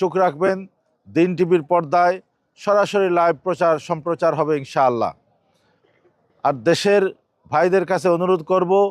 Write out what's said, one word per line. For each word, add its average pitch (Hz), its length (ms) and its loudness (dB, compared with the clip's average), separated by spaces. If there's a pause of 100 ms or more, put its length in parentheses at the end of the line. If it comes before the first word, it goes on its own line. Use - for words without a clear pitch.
চোখ 185 160 -2
রাখবেন 185 400 0 (520)
দিন 160 260 2
টিভির 170 340 0
পর্দায় 175 480 0 (440)
সরাসরি 202 500 0
লাইভ 170 240 2 (100)
প্রচার 170 300 0 (140)
সম্প্রচার 165 480 -4
হবে 156 220 -2
ইনশাআল্লাহ। 123 540 -2 (1300)
আর 143 100 0 (140)
দেশের 202 340 2 (480)
ভাইদের 175 360 2
কাছে 180 300 -2
অনুরোধ 180 240 0 (120)
করব 180 200 0 (180)